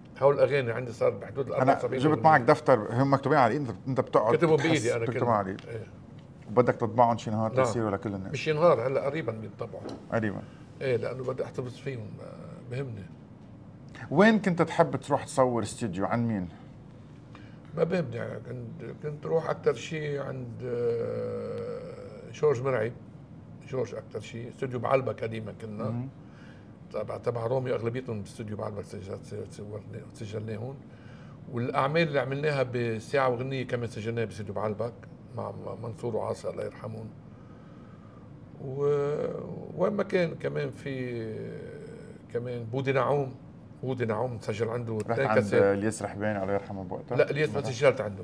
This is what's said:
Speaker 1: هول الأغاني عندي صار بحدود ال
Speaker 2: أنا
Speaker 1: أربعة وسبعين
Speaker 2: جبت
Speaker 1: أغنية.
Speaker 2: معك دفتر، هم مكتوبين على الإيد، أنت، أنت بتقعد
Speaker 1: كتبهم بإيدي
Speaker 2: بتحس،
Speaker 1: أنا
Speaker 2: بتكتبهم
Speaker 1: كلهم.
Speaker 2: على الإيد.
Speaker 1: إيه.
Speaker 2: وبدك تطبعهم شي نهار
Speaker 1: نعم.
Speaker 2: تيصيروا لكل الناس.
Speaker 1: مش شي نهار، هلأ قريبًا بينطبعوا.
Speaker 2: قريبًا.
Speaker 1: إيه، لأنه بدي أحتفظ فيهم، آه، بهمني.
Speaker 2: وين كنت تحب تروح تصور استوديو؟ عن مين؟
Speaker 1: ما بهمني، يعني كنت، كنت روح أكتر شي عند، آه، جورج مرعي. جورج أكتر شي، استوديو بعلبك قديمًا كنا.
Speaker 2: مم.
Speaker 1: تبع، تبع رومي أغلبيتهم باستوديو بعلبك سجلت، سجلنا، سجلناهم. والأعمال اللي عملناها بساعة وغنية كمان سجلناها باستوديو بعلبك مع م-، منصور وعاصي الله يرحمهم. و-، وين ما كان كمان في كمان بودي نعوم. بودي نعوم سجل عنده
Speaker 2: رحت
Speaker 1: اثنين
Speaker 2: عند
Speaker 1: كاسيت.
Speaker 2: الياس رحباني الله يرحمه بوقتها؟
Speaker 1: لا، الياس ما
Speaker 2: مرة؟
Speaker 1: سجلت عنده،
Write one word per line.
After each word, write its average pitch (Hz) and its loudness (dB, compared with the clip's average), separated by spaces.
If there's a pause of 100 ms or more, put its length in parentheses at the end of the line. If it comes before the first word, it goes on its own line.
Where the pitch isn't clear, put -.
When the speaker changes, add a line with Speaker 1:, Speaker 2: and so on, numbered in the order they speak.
(180)
Speaker 1:
هول 139 8
الأغاني 127 4
عندي 120 -4
صار 123 2
بحدود 113 -4
ال - -4
Speaker 2:
أنا - 4
Speaker 1:
أربعة 135 6
وسبعين 123 0
Speaker 2:
جبت 156 6
Speaker 1:
أغنية. 113 2
Speaker 2:
معك 156 8
دفتر، 123 6
هم 135 4
مكتوبين 139 4
على 120 8
الإيد، 143 -2
أنت، 92 -6 (100)
أنت 127 0
بتقعد 117 4
Speaker 1:
كتبهم 156 6
بإيدي 160 4
Speaker 2:
بتحس، 120 2
Speaker 1:
أنا 120 2
Speaker 2:
بتكتبهم 117 0
Speaker 1:
كلهم. 120 4
Speaker 2:
على 101 4
الإيد. 95 -4
Speaker 1:
إيه. 110 -8 (640)
Speaker 2:
وبدك 120 6
تطبعهم 117 4
شي 117 -6
نهار 110 2
Speaker 1:
نعم. 131 4
Speaker 2:
تيصيروا 110 2
لكل 101 0
الناس. 95 -6
Speaker 1:
مش 143 -2
شي 156 0
نهار، 151 6
هلأ 135 2
قريبًا 139 -2
بينطبعوا. 107 -10 (300)
Speaker 2:
قريبًا. 104 0 (380)
Speaker 1:
إيه، 131 2
لأنه 123 -4
بدي 131 -2
أحتفظ 123 -8
فيهم، 117 -8 (120)
آه، 90 -14
بهمني. 120 -6 (1040)
Speaker 2:
وين 208 8
كنت 175 4
تحب 151 4
تروح 139 0
تصور 123 4
استوديو؟ 98 -2
عن 117 2
مين؟ 95 0 (1300)
Speaker 1:
ما 165 4
بهمني، 165 0
يعني 113 -6
كنت، 120 -10 (120)
كنت 151 -8
روح 156 2
أكتر 147 2
شي 147 -4
عند، 131 -6 (120)
آه، 110 -4
جورج 120 4
مرعي. 120 0 (760)
جورج 123 -4
أكتر 110 -8
شي، 117 -10
استوديو 123 -4
بعلبك 117 2
قديمًا 110 -6
كنا. 107 -8
Speaker 2:
مم. 120 -2 (840)
Speaker 1:
تبع، 110 -4
تبع 117 -2
رومي 127 2
أغلبيتهم 117 -2
باستوديو 107 -8
بعلبك 104 -6
سجلت، 101 -10 (300)
سجلنا، 104 -12 (100)
سجلناهم. 110 -6 (800)
والأعمال 139 2
اللي 143 2
عملناها 139 2
بساعة 120 2
وغنية 127 0
كمان 120 -2
سجلناها 113 -2
باستوديو 101 -6
بعلبك 107 -2 (440)
مع 104 -4
م-، 104 -10
منصور 117 -4
وعاصي 104 -2
الله 104 -4
يرحمهم. 110 -8 (1600)
و-، 143 -2
وين 202 2
ما 202 0
كان 180 2
كمان 143 -2
في 123 -6 (1120)
كمان 120 -4
بودي 127 0
نعوم. 131 2 (480)
بودي 123 0
نعوم 113 0
سجل 110 -2
عنده 113 -2
Speaker 2:
رحت 107 -2
Speaker 1:
اثنين 127 4
Speaker 2:
عند 110 6
Speaker 1:
كاسيت. 101 6
Speaker 2:
الياس 101 4
رحباني 101 -2
الله 95 0
يرحمه 98 -2
بوقتها؟ 95 -6
Speaker 1:
لا، 143 -2
الياس 147 0
ما - -6
Speaker 2:
مرة؟ - -4
Speaker 1:
سجلت 127 4
عنده، 101 -6